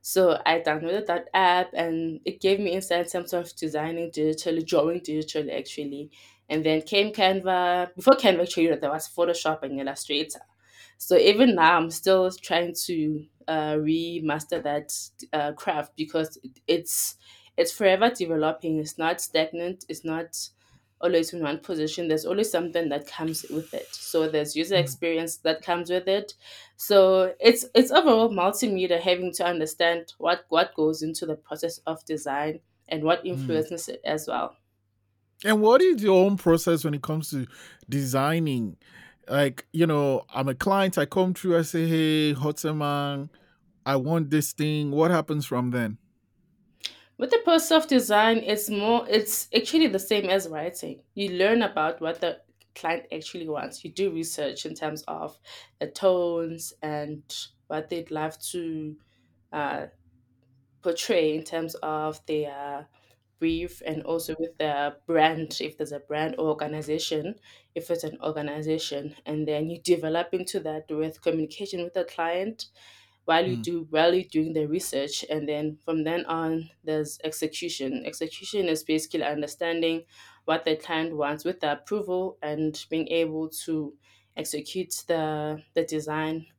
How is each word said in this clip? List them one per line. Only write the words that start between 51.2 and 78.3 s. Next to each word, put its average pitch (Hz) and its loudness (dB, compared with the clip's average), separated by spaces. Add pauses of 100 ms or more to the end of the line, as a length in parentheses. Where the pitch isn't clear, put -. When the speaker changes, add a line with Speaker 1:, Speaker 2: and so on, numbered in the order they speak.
Speaker 1:
learn 208 4
about 160 -2
what 165 -4
the 170 -4 (340)
client 170 -4
actually 160 -10
wants. - -8
You 160 -12
do 190 -2
research 160 -6
in 165 -8
terms 151 -8
of - -10 (400)
the 151 -6
tones 170 0
and 151 -8 (440)
what 156 -8
they'd 165 -8
love 156 -6 (140)
to, 160 -8 (560)
uh, 147 -4 (960)
portray 165 0
in 156 -6
terms 165 -6
of 156 -6
their 143 -6 (520)
brief, 165 -4
and 156 -6
also 165 -4
with 165 -8
the 143 -2 (100)
brand, 160 2
if 151 -8
there's 151 -8
a 143 -10
brand 156 -4
or 160 0
organization, 151 -4 (400)
if 165 -10
it's 165 -2
an 156 -8
organization, 151 -4 (120)
and 151 -4
then 151 -2
you 170 -8
develop 170 0
into 185 -4
that 156 -8
with 156 -4
communication 175 -4
with 175 -8
the 180 -2
client 175 -6 (600)
while 165 4
you 120 -2
Speaker 2:
Mm. 113 -6
Speaker 1:
do, 170 -4
while 165 4
you're 185 0
doing 160 0
the 156 0
research. 147 -4
And 151 -4
then 151 -4
from 160 -2
then 165 -2
on, 165 -4 (140)
there's 151 -4
execution. 156 -6
Execution 185 -6